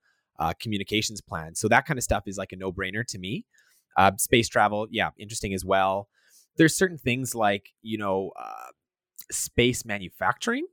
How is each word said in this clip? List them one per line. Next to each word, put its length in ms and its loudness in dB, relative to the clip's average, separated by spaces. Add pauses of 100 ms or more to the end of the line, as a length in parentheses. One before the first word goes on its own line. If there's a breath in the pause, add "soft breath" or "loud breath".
(380)
uh, 200 0
communications 640 -2
plan. 340 -8
So 140 0
that 160 6
kind 140 -2
of 60 -4
stuff 220 0
is, 120 -8
like, 140 -8
a 40 -12
no-brainer 520 -4
to 100 -8
me. 260 -6 (540)
Uh, 200 8
space 300 4
travel, 420 2
yeah, 280 0
interesting 340 -6
as 100 -4
well. 460 2 (480)
There's 180 6
certain 220 0
things 380 -2
like, 340 2 (140)
you 160 -4
know, 320 -2 (100)
uh, 300 -14 (600)
space 540 0
manufacturing 880 -4